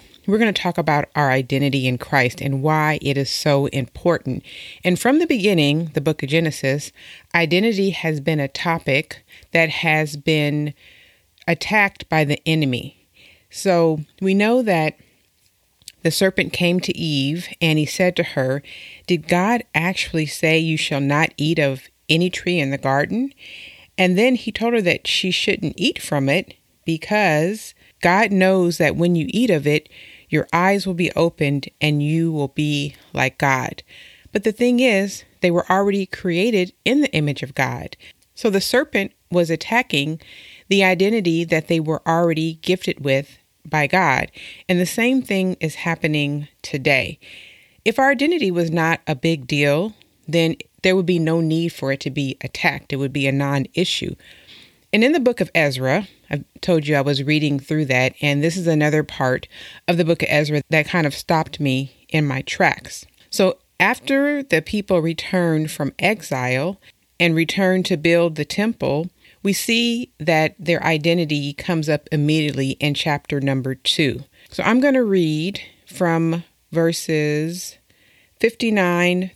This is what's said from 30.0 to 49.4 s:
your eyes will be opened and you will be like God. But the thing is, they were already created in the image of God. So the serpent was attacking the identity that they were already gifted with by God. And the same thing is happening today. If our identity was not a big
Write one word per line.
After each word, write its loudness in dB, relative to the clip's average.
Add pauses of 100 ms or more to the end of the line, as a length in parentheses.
your 0
eyes 2
will -4
be 0
opened 0 (120)
and 2
you 0
will -2
be -2 (200)
like -2
God. -2 (500)
But -2
the 2
thing 2
is, 0 (180)
they 4
were 2
already 2
created 0 (140)
in 4
the 0
image -2
of -10
God. -4 (380)
So 0
the 2
serpent 0 (200)
was 2
attacking -2 (480)
the 4
identity 2
that 0
they 2
were -2
already 0
gifted -2
with 0 (280)
by 0
God. 2 (360)
And 2
the 2
same 0
thing -2
is -4
happening -2 (140)
today. -2 (640)
If 0
our 6
identity 0
was 0
not 0
a -2
big -2